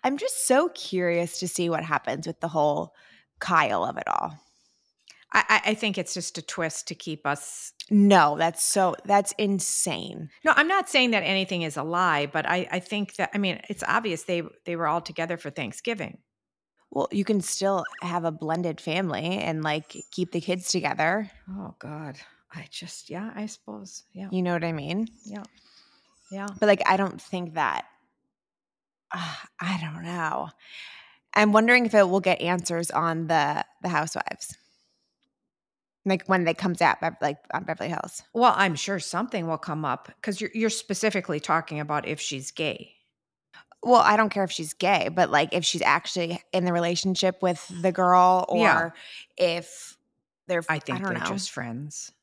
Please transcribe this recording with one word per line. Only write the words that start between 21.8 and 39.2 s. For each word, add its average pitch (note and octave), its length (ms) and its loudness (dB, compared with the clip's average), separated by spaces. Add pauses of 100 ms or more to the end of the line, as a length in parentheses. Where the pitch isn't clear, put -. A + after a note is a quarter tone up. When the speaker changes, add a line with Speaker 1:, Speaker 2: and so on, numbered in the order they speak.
Speaker 2:
I E3 160 -12
just, - 380 -14
yeah, G3 260 -10
I G#3+ 120 -8
suppose. G#3 560 -16 (100)
Yeah. F#3+ 180 -12
Speaker 1:
You F#3 120 0
know F3+ 100 0
what E3+ 100 0
I E3 100 -2
mean? E3 360 -4 (160)
Speaker 2:
Yeah. G#3 200 -14 (840)
Yeah. G3 180 -8 (120)
Speaker 1:
But, G#3+ 60 4
like, G#3 180 6
I F#3+ 140 4
don't F#3 200 -2
think F3 360 -8
that, A2+ 320 -2 (1200)
uh, E3+ 240 -8 (240)
I F3+ 220 -2
don't D#3+ 220 -8
know. E3 480 -4 (840)
I'm G#3+ 180 6
wondering A#3 340 6
if A3 80 -2
it G3 160 8
will F#3+ 100 4
get F3+ 220 2
answers E3+ 480 -2
on E3 360 0
the, D3+ 380 2 (180)
the F3+ 60 -4
Housewives. - 680 -4 (1500)
Like, F#3+ 220 0
when F#3 180 4
they E3 80 2
comes F3 300 -2
out, D#3 180 4
Bev-, E3 220 -4
like, D3+ 160 -2 (160)
on F#3 100 -4
Beverly D#3+ 240 -6
Hills. - 340 -8 (120)
Speaker 2:
Well, A#3+ 200 6
I'm F#3+ 200 2
sure G3 240 -4
something F3+ 480 -4